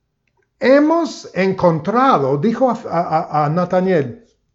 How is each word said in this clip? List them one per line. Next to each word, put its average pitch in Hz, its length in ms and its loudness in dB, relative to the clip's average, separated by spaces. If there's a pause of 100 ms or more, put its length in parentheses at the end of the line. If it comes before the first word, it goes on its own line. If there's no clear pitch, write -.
(600)
"Hemos 302 720 0
encontrado", 185 1040 0
dijo 226 320 0
a, 226 40 0
a, 170 260 -6
a, 156 460 -2
a 147 40 0
Nataniel, 180 760 -2 (300)